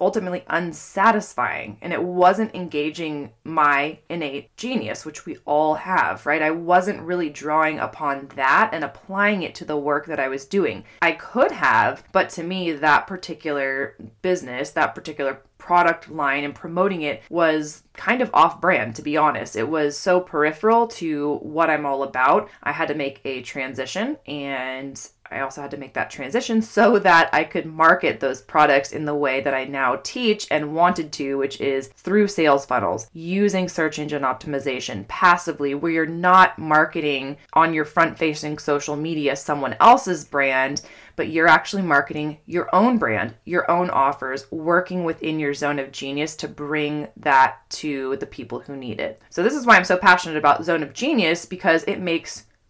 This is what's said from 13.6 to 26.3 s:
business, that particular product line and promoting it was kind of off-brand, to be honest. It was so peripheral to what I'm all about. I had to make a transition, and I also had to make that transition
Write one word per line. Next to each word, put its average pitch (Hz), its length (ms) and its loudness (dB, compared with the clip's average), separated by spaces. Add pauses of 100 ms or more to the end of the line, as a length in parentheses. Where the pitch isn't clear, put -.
business, 151 480 -2
that - 240 0
particular 139 460 -6 (200)
product 170 500 2
line 143 320 -2
and 143 120 -6
promoting 180 480 -2
it 147 280 -6
was 156 640 0
kind 247 300 -2
of - 100 -4
off-brand, 151 640 2
to 147 60 -14
be 147 140 -2
honest. 147 400 0
It 110 120 -2
was 151 280 -2
so 180 240 2
peripheral 180 680 2
to 147 540 -4
what 160 280 0
I'm 147 160 0
all 139 160 -2
about. 135 460 2 (140)
I 147 100 -4
had 156 160 -2
to 143 60 -2
make 139 300 -6
a 131 180 -8
transition, 139 760 -6 (100)
and 135 760 -8 (300)
I - 100 -8
also 135 200 -8
had 143 100 -10
to 147 60 -12
make 139 180 -14
that - 160 -4
transition 220 500 -2